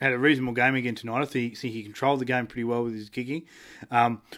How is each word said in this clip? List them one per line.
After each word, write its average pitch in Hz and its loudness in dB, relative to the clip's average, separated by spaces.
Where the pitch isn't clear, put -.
had 131 4
a 123 0
reasonable 131 4
game 123 4
again 123 -2
tonight. 113 -4
I 151 0
think, 120 -4
think 117 -6
he 113 -8
controlled 135 0
the 127 -2
game 123 0
pretty 120 -6
well 120 0
with 117 -4
his 107 -10
kicking. 135 -6
Um, 120 4